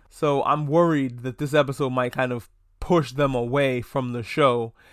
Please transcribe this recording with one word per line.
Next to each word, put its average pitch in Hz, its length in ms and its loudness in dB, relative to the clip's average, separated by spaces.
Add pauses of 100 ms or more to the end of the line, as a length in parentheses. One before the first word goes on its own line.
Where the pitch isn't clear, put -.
(140)
So 143 280 0
I'm 151 240 0
worried 143 540 2
that 123 180 -8
this 147 160 -4
episode 139 340 2
might 127 240 -2
kind 127 200 -2
of 120 180 -8 (300)
push 156 320 0
them 139 220 0
away 127 460 0
from 123 320 -6
the 120 100 -6
show, 120 520 0 (180)